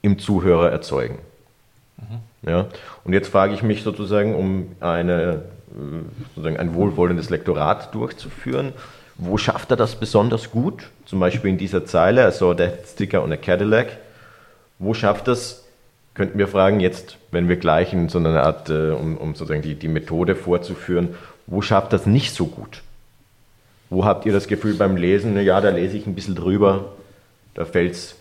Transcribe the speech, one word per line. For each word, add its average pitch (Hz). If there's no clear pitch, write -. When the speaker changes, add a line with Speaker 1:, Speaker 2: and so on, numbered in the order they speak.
Speaker 1:
im 101
Zuhörer 87
erzeugen. 60
Speaker 2:
Mhm. 104
Speaker 1:
Ja? 90
Und 90
jetzt 98
frage 101
ich 95
mich 107
sozusagen 104
um 95
eine, 85
äh, 52
sozusagen 80
ein 85
wohlwollendes 87
Lektorat 76
durchzuführen. 131
Wo 90
schafft -
er 120
das 113
besonders 113
gut? 135
Zum 95
Beispiel 95
in 92
dieser 92
Zeile, 104
I 87
saw 90
a -
death 87
sticker 95
on 78
a 76
Cadillac. 107
Wo 101
schafft 104
das, -
könnten 101
wir 98
fragen, 98
jetzt, -
wenn 87
wir 87
gleich 85
in 85
so 90
einer 80
Art, 78
äh, 78
um, 78
um 78
sozusagen 78
die, 76
die 80
Methode 82
vorzuführen, 87
wo 95
schafft -
das 95
nicht 107
so 85
gut? -
Wo 92
habt 101
ihr 107
das 98
Gefühl 104
beim 95
Lesen, 98
na 101
ja, 95
da 104
lese 90
ich 104
ein 92
bisschen 95
drüber, 95
da 85
fällt's -